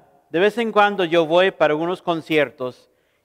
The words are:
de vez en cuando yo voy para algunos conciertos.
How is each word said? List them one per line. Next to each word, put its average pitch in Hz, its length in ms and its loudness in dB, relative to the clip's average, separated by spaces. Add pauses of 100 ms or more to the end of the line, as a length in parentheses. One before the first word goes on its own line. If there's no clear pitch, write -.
(300)
de 160 100 -2
vez 208 180 2
en 226 160 -4
cuando 202 320 2
yo 165 200 2
voy 180 260 2
para 156 200 0
algunos 170 300 -4
conciertos. 147 880 -4 (360)